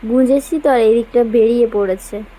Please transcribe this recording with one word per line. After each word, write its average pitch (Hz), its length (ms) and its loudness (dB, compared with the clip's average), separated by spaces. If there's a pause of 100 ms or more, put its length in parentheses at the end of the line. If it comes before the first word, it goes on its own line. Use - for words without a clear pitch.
গুঁজেছি 262 520 0
তো, 294 100 0
আর 247 100 2
এই 220 140 4
দিকটা 233 300 0
বেরিয়ে 233 420 2
পড়েছে। 202 560 -4 (160)